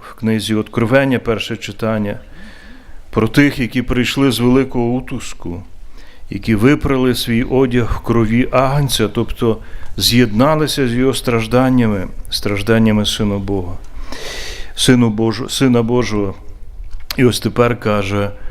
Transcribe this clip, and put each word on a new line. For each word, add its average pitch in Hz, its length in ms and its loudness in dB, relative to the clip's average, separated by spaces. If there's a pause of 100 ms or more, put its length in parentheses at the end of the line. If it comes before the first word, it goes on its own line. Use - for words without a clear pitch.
в - 120 -18
книзі 110 420 -2
Откровення 120 640 2
перше 110 380 -4
читання, 104 600 -4 (880)
про 110 180 2
тих, 139 320 2
які 143 220 -2
прийшли 127 500 0
з 110 80 -2
великого 127 460 2
утиску, 117 800 -6 (640)
які 107 260 0
випрали 127 600 2
свій 117 280 0
одяг 123 520 0
в - 40 -4
крові 117 520 2
Агнця, 131 560 2
тобто 113 500 0 (400)
з'єдналися 123 880 2
з 117 60 -2
його 127 200 2
стражданнями, 117 920 2 (220)
стражданнями 107 760 2
Сина 101 320 0
Бога, 98 400 -2 (1000)
Сину 123 340 4
Божу-, 110 400 -2
Сина 123 340 2
Божого. 107 520 0 (840)
І 131 80 4
ось 107 140 2
тепер, 120 400 0
каже, 101 520 0 (200)